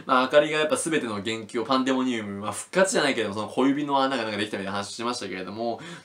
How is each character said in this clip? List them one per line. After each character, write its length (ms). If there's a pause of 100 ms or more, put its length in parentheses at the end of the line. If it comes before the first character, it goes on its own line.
ま 160
あ、 20
あ 60
か 100
り 120
が 80
や 60
っ 40
ぱ 80
全 240
て 60
の 140
元 240
気 140
を 60
パ 140
ン 60
デ 60
モ 120
ニ 140
ウ 60
ム、 160
ま 100
あ、 40
復 180
活 220
じ 60
ゃ 40
な 60
い 60
け 80
ど、 100
そ 80
の 80
小 180
指 160
の 180
穴 140
が 80
な 60
ん 20
か 60
で 80
き 60
た 60
み 60
た 60
い 20
な 60
話 140
し 60
て 60
ま 100
し 60
た 80
け 80
れ 80
ど 80
も、 300 (240)